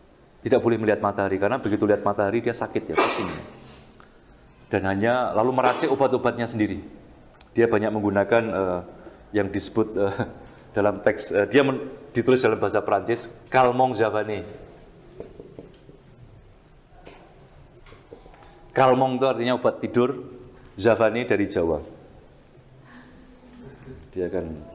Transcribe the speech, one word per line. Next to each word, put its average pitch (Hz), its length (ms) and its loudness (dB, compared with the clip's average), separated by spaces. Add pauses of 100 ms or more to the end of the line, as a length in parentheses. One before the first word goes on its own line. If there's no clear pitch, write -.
(420)
Tidak 120 160 2
boleh 117 240 2
melihat 104 160 2
matahari, 98 400 0
karena 104 240 0
begitu 107 240 0
lihat 101 160 4
matahari 101 400 0
dia 117 120 -2
sakit, - 360 -6
ya 80 80 -4
pusing. 104 320 0 (1400)
Dan 101 160 2
hanya 113 480 0
lalu 120 160 2
meracik 127 400 0
obat-obatnya 123 560 0
sendiri. 104 320 -2 (720)
Dia 117 160 4
banyak 107 240 2
menggunakan, 104 560 2
eh, 92 320 -2 (560)
yang 98 160 -2
disebut, 110 400 -2
eh, 98 220 0 (300)
<laughs> - 320 -12
dalam 101 280 0
teks, - 240 -2
eh, 101 160 2
dia 120 160 4
men-, 135 240 -2 (240)
ditulis 127 320 2
dalam 110 160 2
bahasa 98 240 0
Perancis, 104 480 -2 (240)
calmant 127 400 2
javanais. 107 480 -2 (4000)
Calmant 131 480 4
itu 135 80 2
artinya 120 240 0
obat 123 240 0
tidur, 123 400 0 (560)
javanais 110 560 2
dari 101 160 2
Jawa. 82 320 0 (2250)
Dia 90 160 -4
kan, 82 300 -6 (180)